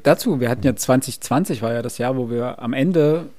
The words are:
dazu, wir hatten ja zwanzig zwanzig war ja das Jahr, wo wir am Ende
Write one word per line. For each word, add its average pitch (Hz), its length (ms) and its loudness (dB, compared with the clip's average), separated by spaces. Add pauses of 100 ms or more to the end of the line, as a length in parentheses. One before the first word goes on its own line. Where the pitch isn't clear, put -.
dazu, 156 380 2
wir 120 100 0
hatten 101 160 0
ja 120 100 4
zwanzig - 460 0
zwanzig 139 400 -2
war 113 100 -2
ja 117 80 -2
das 120 160 -8
Jahr, 127 200 -2
wo 123 120 -4
wir 120 340 -4
am 120 120 -4
Ende 156 520 2 (120)